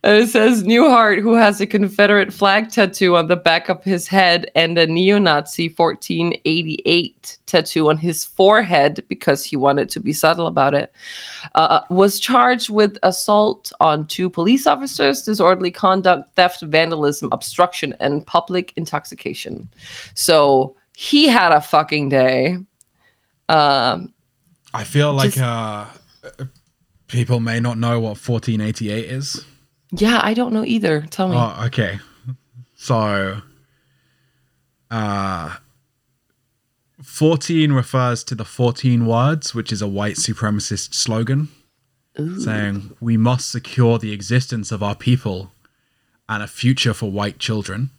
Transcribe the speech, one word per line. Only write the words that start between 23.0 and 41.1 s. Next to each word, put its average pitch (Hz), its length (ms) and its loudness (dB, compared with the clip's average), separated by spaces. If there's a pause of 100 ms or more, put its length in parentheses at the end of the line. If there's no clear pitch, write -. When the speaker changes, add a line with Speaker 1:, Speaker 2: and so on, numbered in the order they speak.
Speaker 1:
Um, 139 640 2 (580)
Speaker 2:
I 113 120 -10
feel 147 300 0
like, 139 200 0
Speaker 1:
just 131 60 -2
Speaker 2:
uh, 113 460 -6 (1200)
people 120 320 -2
may 117 200 -4
not 117 200 -4
know 117 200 0
what 110 200 -6
fourteen 110 420 -4
eighty-eight 107 440 -6
is. 131 380 -10 (480)
Speaker 1:
Yeah, 214 320 0
I 214 100 -2
don't 240 180 -2
know 220 140 -2
either. 196 360 0 (100)
Tell 185 180 -4
me. 175 80 0
Speaker 2:
Oh, 110 300 -2
okay. 101 320 -4 (760)
So, 104 640 -4 (1500)
uh, 98 640 -6 (1500)
fourteen 156 720 0
refers 123 540 -2
to 127 100 -8
the 110 100 -10
fourteen 120 600 0
words, 131 480 0
which 113 180 -6
is 101 100 -6
a 104 60 -4
white 101 280 -4
supremacist 104 800 -6
slogan 120 560 -2 (680)